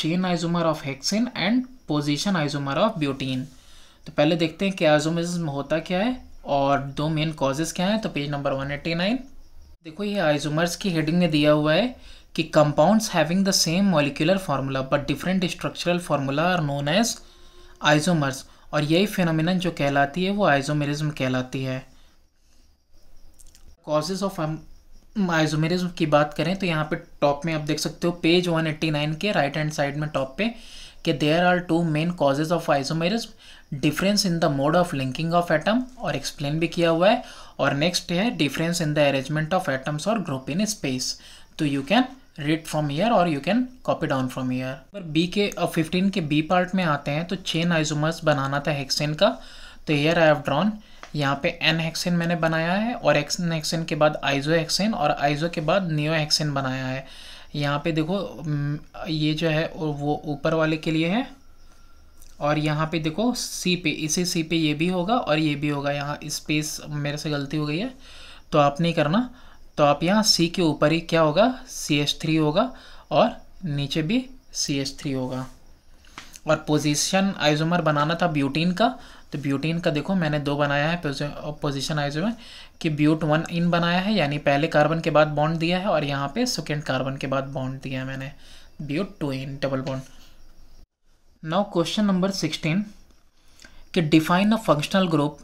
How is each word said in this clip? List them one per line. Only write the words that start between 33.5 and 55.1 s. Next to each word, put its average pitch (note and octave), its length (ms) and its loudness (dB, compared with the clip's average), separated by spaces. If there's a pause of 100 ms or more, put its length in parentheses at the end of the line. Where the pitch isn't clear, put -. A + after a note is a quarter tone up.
difference G3 440 2
in E3 140 0
the D#3+ 120 4
mode D3+ 260 4
of E3+ 180 -2
linking D#3+ 400 0
of E3+ 180 0
atom, A3 240 2 (160)
और D3+ 180 -4
एक्सप्लेन C#3+ 440 -4
भी E3+ 80 0
किया E3+ 220 2
हुआ E3+ 200 6
है, A#3+ 120 2 (360)
और C#3+ 160 2
नेक्स्ट F3 380 -2
है G3 260 0
difference D#3+ 480 0
in D3+ 120 0
the D3 140 6
arrangement D3+ 480 0
of C#3 160 -2
atoms D3 360 -4
or A3+ 60 -2 (100)
group C3+ 280 -4
in G#3 180 0
space। B2+ 380 -4 (460)
तो D#3 80 0
you C#3 240 -2
can B3+ 220 2 (340)
read D#3 220 0
from D3+ 240 0
here F#3 240 2
or F3 160 6
you C#3 100 -2
can G#3 180 2 (280)
copy C#3+ 240 0
down C3 240 0
from C3 180 -4
here। C3 180 -4 (200)
पर G3+ 100 -12 (100)
बी D#3+ 220 2
के, G3+ 140 2
अ, E3+ 180 -4
फिफ्टीन F3 440 0
के F#3+ 100 -2
बी D3+ 220 0
पार्ट F3+ 320 0
में F#3+ 100 2
आते D3 260 -2
हैं D#3 160 -2
तो F#3 100 -6
चेन E3+ 360 -2
आइसोमर्स D#3 520 0
बनाना C#3+ 420 2
था D#3+ 120 0
हेक्सेन D3 360 -2
का, G3 140 4 (580)
तो D#3+ 60 0
here D3+ 240 2
I E3+ 160 6
have C#3+ 160 0
drawn, D#3 220 2 (460)
यहाँ C#3 260 0
पे F3 60 0 (140)
एन D#3+ 180 4
हेक्सेन D#3+ 340 -2
मैंने E3+ 220 0
बनाया E3 360 0
है A3 220 0
और D3 220 2
एक्स D3 240 -2
हेक्सेन E3 440 -2
के D#3+ 100 -4
बाद D3+ 300 2
आइसोहेक्सेन D#3 720 0
और D3 160 0